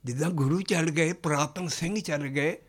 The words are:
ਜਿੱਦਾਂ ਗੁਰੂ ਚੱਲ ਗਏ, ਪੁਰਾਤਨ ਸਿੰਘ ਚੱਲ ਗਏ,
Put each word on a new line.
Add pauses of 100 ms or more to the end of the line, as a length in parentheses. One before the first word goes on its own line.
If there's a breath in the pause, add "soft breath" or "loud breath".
ਜਿੱਦਾਂ
ਗੁਰੂ
ਚੱਲ
ਗਏ,
ਪੁਰਾਤਨ
ਸਿੰਘ
ਚੱਲ
ਗਏ, (120)